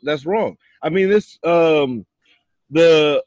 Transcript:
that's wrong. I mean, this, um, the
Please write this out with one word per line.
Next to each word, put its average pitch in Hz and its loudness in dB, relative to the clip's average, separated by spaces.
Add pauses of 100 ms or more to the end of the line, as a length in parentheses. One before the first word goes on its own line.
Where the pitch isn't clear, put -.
that's 143 -6
wrong. 180 -6 (240)
I 151 -4
mean, 190 0
this, 208 -2
um, 156 0 (680)
the 151 2